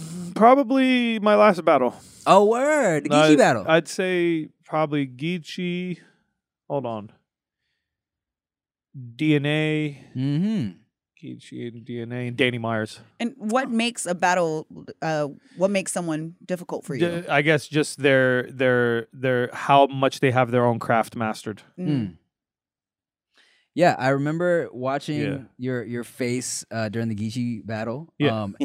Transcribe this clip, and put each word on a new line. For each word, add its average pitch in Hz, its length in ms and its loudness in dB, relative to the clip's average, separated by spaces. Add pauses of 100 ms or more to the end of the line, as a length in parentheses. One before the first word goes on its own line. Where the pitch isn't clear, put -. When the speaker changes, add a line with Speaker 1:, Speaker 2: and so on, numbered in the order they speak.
(360)
Speaker 1:
probably 247 840 4
my 208 160 2
last 208 300 4
battle. 131 300 2 (320)
Speaker 2:
Oh, 196 180 8
word. 233 600 2
The 147 40 -4
Geechee 151 220 6
Speaker 1:
I'd, 151 80 10
Speaker 2:
battle. 131 280 4
Speaker 1:
I'd 165 200 2
say 175 600 -2 (160)
probably 151 420 -2
Geechee. 175 920 -6 (720)
Hold 139 160 -4
on. 110 260 -10 (2000)
D 151 200 2
N 139 100 0
A. 151 600 -2 (100)
Speaker 2:
Mm-hmm. 143 540 -2 (540)
Speaker 1:
Geechee 123 460 -14
and 113 160 -18
D 120 160 -10
N 117 100 -10
A 123 160 -6
and 120 100 -8
Danny 123 220 2
Myers. 113 400 -4 (200)
Speaker 3:
And 233 180 -4
what 247 320 -2
makes 233 360 -2
a 175 100 -4
battle, 175 520 0 (340)
uh, 156 260 -2 (300)
what 190 140 2
makes 190 200 -2
someone 165 440 -6 (100)
difficult 175 400 -8
for 160 100 -8
you? 170 260 -2
Speaker 1:
D-, 151 60 -14
I 147 140 2
guess 151 260 2
just 143 320 -4
their, 131 520 4
their, 123 600 0
their, 127 420 -2
how 139 340 6
much 135 340 -2
they 135 100 4
have 123 200 2
their 120 140 2
own 120 140 2
craft 113 360 -2
mastered. 110 460 -8 (180)
Speaker 3:
Mm. 180 80 -6
Speaker 2:
Mm. 117 260 -4 (1600)
Yeah, 156 220 4
I 131 120 0
remember 156 640 0
watching 139 500 -4
Speaker 1:
Yeah. - 160 -4 (200)
Speaker 2:
your, 123 260 -4
your 120 200 -8
face, 123 680 -6
uh, 110 180 -4
during 113 200 -4
the 107 60 -4
Geechee 113 500 -6
battle. 113 520 -8
Speaker 1:
Yeah. 113 260 0
Speaker 2:
Um, 98 220 -8